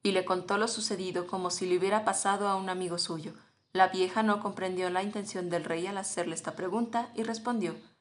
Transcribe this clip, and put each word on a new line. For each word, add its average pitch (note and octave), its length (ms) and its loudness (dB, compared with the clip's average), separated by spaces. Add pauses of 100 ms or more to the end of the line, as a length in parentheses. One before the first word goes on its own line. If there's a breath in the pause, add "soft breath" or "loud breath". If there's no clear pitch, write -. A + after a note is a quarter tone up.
Y G3 80 4
le F#3 140 2
contó F#3 340 0
lo G#3+ 80 2
sucedido F#3 600 -2
como F3+ 220 -2
si F#3 160 -2
le F3+ 120 4
hubiera G3+ 260 2
pasado G3 440 2
a G3 80 2
un F#3+ 120 -2
amigo F#3 300 -4
suyo. E3+ 360 -6 (400)
La F#3 140 8
vieja F#3 340 2
no G#3+ 180 4
comprendió F#3 480 -2
la F#3 140 0
intención G3+ 480 -4
del E3+ 140 0
rey E3 220 -2
al G3 120 -4
hacerle F3 360 -4
esta - 220 -6
pregunta, A#3 580 -2
y A3 80 -2
respondió A3 540 -2 (240)